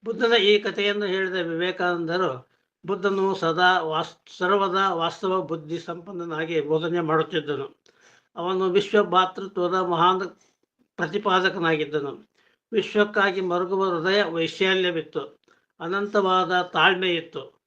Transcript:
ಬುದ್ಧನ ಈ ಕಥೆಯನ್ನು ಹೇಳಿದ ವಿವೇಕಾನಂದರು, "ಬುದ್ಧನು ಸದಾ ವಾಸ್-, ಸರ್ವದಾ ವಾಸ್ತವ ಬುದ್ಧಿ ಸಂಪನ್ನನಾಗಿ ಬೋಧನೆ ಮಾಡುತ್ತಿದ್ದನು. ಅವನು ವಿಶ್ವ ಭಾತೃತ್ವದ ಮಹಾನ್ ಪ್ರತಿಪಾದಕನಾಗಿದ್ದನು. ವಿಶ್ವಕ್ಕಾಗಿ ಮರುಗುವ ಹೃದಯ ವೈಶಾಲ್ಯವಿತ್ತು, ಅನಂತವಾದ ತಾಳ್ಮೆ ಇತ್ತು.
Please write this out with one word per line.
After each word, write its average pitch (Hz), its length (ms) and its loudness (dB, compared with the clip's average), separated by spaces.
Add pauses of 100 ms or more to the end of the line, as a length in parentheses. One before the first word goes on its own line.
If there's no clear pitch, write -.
ಬುದ್ಧನ 233 280 2
ಈ 208 260 6
ಕಥೆಯನ್ನು 202 460 -2
ಹೇಳಿದ 190 300 -2
ವಿವೇಕಾನಂದರು, 170 1120 -2 (360)
"ಬುದ್ಧನು 190 500 0
ಸದಾ 180 460 2
ವಾಸ್-, - 560 -8
ಸರ್ವದಾ 190 560 2
ವಾಸ್ತವ 175 480 -2
ಬುದ್ಧಿ 156 380 -8
ಸಂಪನ್ನನಾಗಿ 170 840 -6
ಬೋಧನೆ 160 400 0
ಮಾಡುತ್ತಿದ್ದನು. 151 800 -2 (540)
ಅವನು 185 340 -2
ವಿಶ್ವ 202 340 2
ಭಾತೃತ್ವದ 185 720 0
ಮಹಾನ್ 180 460 2 (760)
ಪ್ರತಿಪಾದಕನಾಗಿದ್ದನು. 165 1400 -2 (400)
ವಿಶ್ವಕ್ಕಾಗಿ 202 680 0
ಮರುಗುವ 185 440 0
ಹೃದಯ 185 380 2
ವೈಶಾಲ್ಯವಿತ್ತು, 165 1160 -2 (400)
ಅನಂತವಾದ 185 800 0
ತಾಳ್ಮೆ 185 500 2
ಇತ್ತು. 160 560 -8